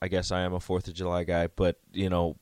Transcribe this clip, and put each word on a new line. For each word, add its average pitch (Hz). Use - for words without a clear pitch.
I 92
guess 90
I 90
am 90
a 90
Fourth 90
of 85
July 87
guy. 85
But, 85
you 95
know, 87